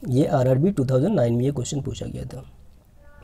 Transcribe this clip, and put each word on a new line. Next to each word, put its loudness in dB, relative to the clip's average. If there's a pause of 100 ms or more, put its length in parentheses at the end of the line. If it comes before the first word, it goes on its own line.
ये 2
आरआरबी 2
टू -2
थाउजेंड 2
नाइन 2
में 0
ये 2
question -6
पूछा -8
गया -10
था। -14 (800)